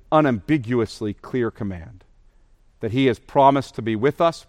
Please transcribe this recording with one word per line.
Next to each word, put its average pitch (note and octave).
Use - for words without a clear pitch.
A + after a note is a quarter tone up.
unambiguously A#2+
clear A#2
command, F#2+
that A2
he C3
has A2+
promised C#3
to B2+
be A2+
with C3
us E3+